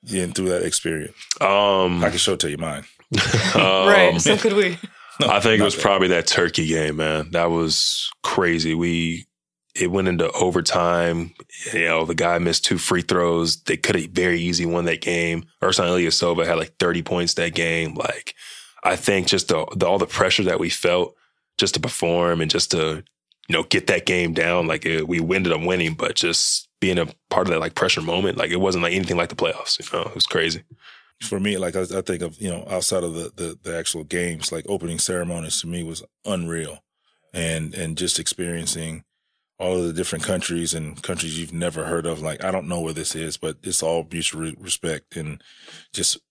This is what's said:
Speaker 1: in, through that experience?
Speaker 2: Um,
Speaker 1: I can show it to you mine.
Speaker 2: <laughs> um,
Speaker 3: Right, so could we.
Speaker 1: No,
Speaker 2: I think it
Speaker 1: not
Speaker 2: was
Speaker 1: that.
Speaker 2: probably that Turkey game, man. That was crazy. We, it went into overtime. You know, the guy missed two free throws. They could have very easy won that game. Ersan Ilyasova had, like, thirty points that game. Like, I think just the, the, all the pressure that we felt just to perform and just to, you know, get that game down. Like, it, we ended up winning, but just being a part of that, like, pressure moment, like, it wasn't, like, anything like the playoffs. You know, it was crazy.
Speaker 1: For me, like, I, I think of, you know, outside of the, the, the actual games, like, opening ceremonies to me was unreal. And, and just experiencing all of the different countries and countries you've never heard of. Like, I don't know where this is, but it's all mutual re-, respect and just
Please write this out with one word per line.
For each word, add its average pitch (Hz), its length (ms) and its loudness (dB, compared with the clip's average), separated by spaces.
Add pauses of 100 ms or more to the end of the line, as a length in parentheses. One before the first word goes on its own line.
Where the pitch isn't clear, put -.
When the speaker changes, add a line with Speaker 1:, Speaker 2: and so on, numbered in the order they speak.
(120)
Speaker 1:
in, 90 200 -2
through 92 180 0
that 87 140 0
experience? 82 520 -4 (240)
Speaker 2:
Um, 95 640 4
Speaker 1:
I 104 60 4
can - 80 -2
show 98 160 2
it - 60 -4
to 78 100 0
you 76 80 -6
mine. 76 260 -6 (260)
Speaker 2:
<laughs> - 40 -4 (400)
um, 95 340 6
Speaker 3:
Right, 185 320 8
so 208 160 6
could 208 160 2
we. 185 260 2 (420)
Speaker 1:
No, 147 80 4
Speaker 2:
I 101 120 6
think 110 160 6
it - 40 6
Speaker 1:
not 104 60 6
Speaker 2:
was 98 100 2
Speaker 1:
that. - 60 -4
Speaker 2:
probably 95 260 6
that 85 180 4
Turkey 87 400 2
game, 78 300 0
man. 78 360 -2
That 85 180 2
was - 600 0 (120)
crazy. 82 520 0
We, 85 520 -2 (480)
it 90 160 0
went 95 180 2
into 82 240 2
overtime. 85 1040 0 (380)
You 82 120 2
know, 82 220 2
the 85 80 -2
guy 85 240 2
missed 85 260 0
two 92 140 2
free 87 240 0
throws. 85 600 0
They 82 120 0
could - 200 -2
have 85 140 -2
very 90 300 0
easy 87 240 -2
won 85 220 0
that 80 160 -2
game. 85 420 -2 (180)
Ersan 92 240 2
Ilyasova 85 600 2
had, 85 100 2
like, 80 220 -4
thirty 87 240 0
points 87 320 -2
that 85 200 -2
game. 82 400 -2
Like, - 400 -6 (480)
I 90 140 2
think 95 300 2
just - 220 0
the, 80 180 2 (100)
the, 92 100 4
all 95 120 4
the 90 80 2
pressure - 380 2
that 90 160 2
we 87 100 0
felt 90 440 2 (440)
just 98 160 0
to 82 60 0
perform 85 600 2
and 80 100 0
just - 200 0
to, 78 340 0 (440)
you 85 40 0
know, 82 120 2
get - 240 0
that 87 180 2
game 87 260 0
down. 85 340 2
Like, 80 200 -2
it, 80 200 0
we 85 120 -2 (160)
ended 90 180 2
up 78 80 0
winning, 85 340 0
but 82 220 -2
just - 520 0 (120)
being 90 180 2
a 85 80 2 (220)
part 92 180 2
of 90 60 2
that, 80 80 2
like, 82 140 -4
pressure 92 280 2
moment, 87 360 0
like, 82 120 -2
it 90 100 0
wasn't, 92 220 2
like, 85 120 0
anything 90 240 0
like 85 100 0
the - 80 -12
playoffs. - 420 -2
You - 200 -6
know, 82 80 -2
it - 80 -10
was - 120 0
crazy. 82 380 -2 (580)
Speaker 1:
For 104 160 -4
me, 101 180 0
like, 90 200 -2
I, 95 60 0
I 92 200 -4
think 87 180 -4
of, 80 220 -8
you 98 80 -4
know, 82 180 -8
outside 92 360 -2
of 82 100 -6
the, 82 220 -10
the, 82 260 -8
the 85 160 -6
actual 80 260 -6
games, 85 460 -4
like, 80 180 -8
opening 85 300 -4
ceremonies 85 600 -4
to 85 80 -8
me 87 160 -6
was 82 180 -12 (220)
unreal. 82 580 -6 (500)
And, 82 420 -4
and 82 220 -6
just - 220 -2
experiencing 82 840 -6 (560)
all 92 160 0
of 87 80 0
the 85 80 -2
different 82 320 -4
countries 85 500 -2
and 76 300 -8
countries 82 340 -6
you've 82 140 -10
never 82 320 -4
heard 82 220 -4
of. 80 140 -4
Like, 78 220 -8
I 95 80 -4
don't 92 160 -4
know 87 140 -4
where 82 120 -4
this 78 220 -6
is, 80 220 -8
but 78 260 -8
it's 92 220 -2
all 82 260 0
mutual 80 320 -6
re-, 80 160 -8
respect 85 580 -8
and 76 240 -10 (520)
just - 260 -2 (120)